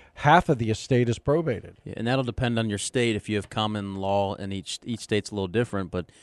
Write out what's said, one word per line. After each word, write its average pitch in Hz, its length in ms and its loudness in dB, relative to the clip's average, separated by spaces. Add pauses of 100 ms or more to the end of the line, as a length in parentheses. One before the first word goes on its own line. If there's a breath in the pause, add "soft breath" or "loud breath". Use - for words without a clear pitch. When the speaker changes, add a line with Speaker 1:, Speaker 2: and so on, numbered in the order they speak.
(140 soft breath)
Speaker 1:
half 165 340 6
of 139 100 2
the 110 120 0
estate 120 380 2
is 117 100 0
probated. 143 640 -2
Speaker 2:
Yeah, - 120 -12
and 113 100 -6
that'll 131 180 0
depend 120 340 -2
on 113 100 0
your 101 100 -2
state. 117 360 0
If 104 140 -4
you 107 80 0
have 98 140 -4
common 104 460 -2
law, 98 380 0
and 98 180 -8
each, - 320 -8
each 117 160 -6
state's - 300 -2
a 107 40 -10
little 95 140 -2
different, 98 420 -2
but 90 200 -6 (120)